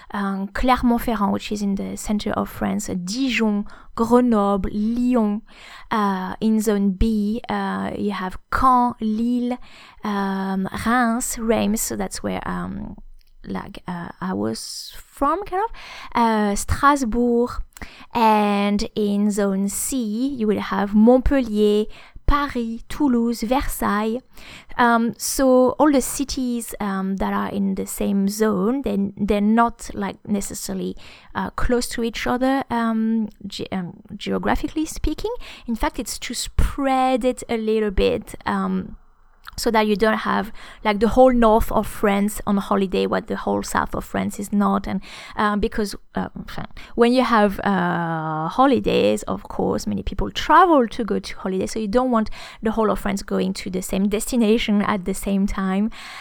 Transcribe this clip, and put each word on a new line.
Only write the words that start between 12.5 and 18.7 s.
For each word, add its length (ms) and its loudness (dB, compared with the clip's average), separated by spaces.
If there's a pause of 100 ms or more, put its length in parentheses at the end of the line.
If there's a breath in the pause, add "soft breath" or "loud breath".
like, 440 -10
uh, 220 -8 (100)
I 140 -4
was 640 -6
from, 480 -2
kind 200 -2
of, 60 -4 (440 loud breath)
uh, 400 2
Strasbourg. 960 2 (640 loud breath)
And 800 4